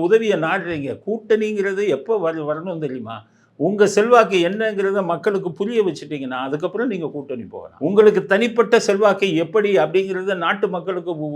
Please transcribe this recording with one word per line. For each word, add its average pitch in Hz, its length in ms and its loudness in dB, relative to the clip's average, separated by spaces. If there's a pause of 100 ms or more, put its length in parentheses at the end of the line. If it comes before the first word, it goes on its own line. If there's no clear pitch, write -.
உதவியை 202 380 2 (100)
நாடுறீங்க? 165 580 -4
கூட்டணிங்கிறது 214 800 -4 (140)
எப்போ 214 280 -4
வர-, 160 240 -4
வரணும் 160 360 -6
தெரியுமா? 113 320 -10 (420)
உங்க 202 260 2
செல்வாக்கு 214 600 4
என்னங்கிறத 196 640 -2
மக்களுக்கு 170 480 -2
புரிய 220 240 0
வச்சுட்டீங்கன்னா 143 640 -4
அதுக்கப்புறம் 180 440 -4
நீங்க 170 220 -4
கூட்டணி 135 320 -8
போகலாம். 90 360 -16
உங்களுக்கு 196 400 6 (120)
தனிப்பட்ட 226 480 4
செல்வாக்கு 202 460 2 (100)
எப்படி 202 400 2
அப்படிங்கிறத 185 600 0
நாட்டு 196 320 0
மக்களுக்கு 180 480 -6
உ-, 151 200 -6